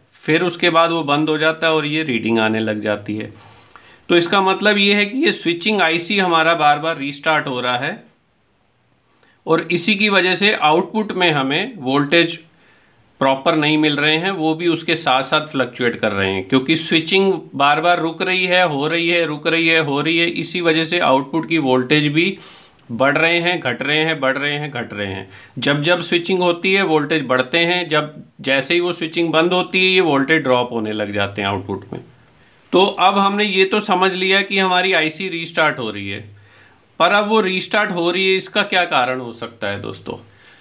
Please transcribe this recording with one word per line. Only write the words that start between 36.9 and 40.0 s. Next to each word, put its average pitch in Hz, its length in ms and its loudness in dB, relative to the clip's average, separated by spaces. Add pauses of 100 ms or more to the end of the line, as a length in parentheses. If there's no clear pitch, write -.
पर 175 120 2
अब 208 180 2
वो 220 120 2
रीस्टार्ट 190 500 -2
हो 170 200 -2
रही 190 160 0
है, 190 100 4
इसका 185 260 -2
क्या 196 240 0
कारण 131 320 0
हो 120 140 -10
सकता 110 340 -10
है 98 140 -6
दोस्तों? - 360 -10 (440)